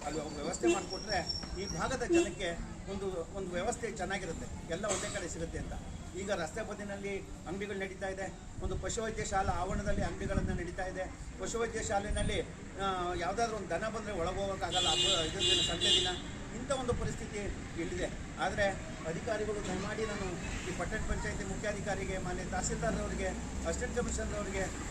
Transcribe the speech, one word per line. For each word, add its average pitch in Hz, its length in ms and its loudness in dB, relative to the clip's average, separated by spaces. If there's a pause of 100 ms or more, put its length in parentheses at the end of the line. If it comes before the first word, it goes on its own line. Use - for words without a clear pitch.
ಅಲ್ಲಿ 151 160 -2
ಅವ್ರು - 140 -4
ವ್ಯವಸ್ಥೆ 294 380 4
ಮಾಡಿಕೊಟ್ರೆ 220 680 -2 (180)
ಈ 165 160 -4
ಭಾಗದ 240 260 0
ಜನಕ್ಕೆ 220 540 4 (340)
ಒಂದು, 190 440 -2
ಒಂದು 190 160 -2
ವ್ಯವಸ್ಥೆ 208 400 0
ಚೆನ್ನಾಗಿರುತ್ತೆ, 180 800 -4
ಎಲ್ಲ 185 140 -2
ಒಂದೇ 196 300 2
ಕಡೆ 180 140 -2
ಸಿಗುತ್ತೆ 165 280 -4
ಅಂತ. - 160 -4 (420)
ಈಗ 202 160 -2
ರಸ್ತೆ 190 320 -2
ಬದಿನಲ್ಲಿ 202 560 -4
ಅಂಗಡಿಗಳು 196 580 -4
ನಡೀತಾ 190 300 -4
ಇದೆ, 190 260 -4 (300)
ಒಂದು 190 140 2
ಪಶುವೈದ್ಯ 214 480 -2
ಶಾಲಾ 196 260 4
ಆವರಣದಲ್ಲಿ 196 500 2
ಅಂಗಡಿಗಳನ್ನ 180 480 2
ನಡೀತಾ 175 360 -2
ಇದೆ. 180 280 -4 (260)
ಪಶುವೈದ್ಯ 220 440 -2
ಶಾಲೆಯಲ್ಲಿ, 202 580 2 (400)
ಆ, 180 320 2
ಯಾವ್ದಾದ್ರು 202 440 2
ಒಂದು 190 120 -4
ದನ 170 180 0
ಬಂದ್ರೆ 208 260 -2
ಒಳಗೆ 180 240 0
ಹೋಗೋಕ್ಕಾಗಲ್ಲ, 190 500 2
ಹಬ್ಬ, 185 340 6
ಇದ್ರ - 180 0
ದಿನ, 349 320 6
ಸಂತೆ 175 280 6
ದಿನ. 359 80 4 (480)
ಇಂಥ 254 160 -2
ಒಂದು 262 220 2
ಪರಿಸ್ಥಿತಿ - 440 -2 (440)
ಇಲ್ಲಿದೆ. 175 280 0 (300)
ಆದ್ರೆ 190 560 2 (120)
ಅಧಿಕಾರಿಗಳು 208 600 0
ದಯಮಾಡಿ, 202 380 0
ನಾನು 202 200 0 (440)
ಈ 180 100 -2
ಪಟ್ಟಣ 180 180 0 (120)
ಪಂಚಾಯತಿ 202 340 0
ಮುಖ್ಯಾಧಿಕಾರಿಗೆ, 196 720 -2
ಮಾನ್ಯ 185 280 -2
ತಹಸೀಲ್ದಾರ್ 233 500 0
ಅವರಿಗೆ, 196 320 0 (400)
ಅಸಿಸ್ಟೆಂಟ್ 226 280 0
ಕಮಿಷನರ್ 220 400 0
ಅವರಿಗೆ, 196 280 0 (280)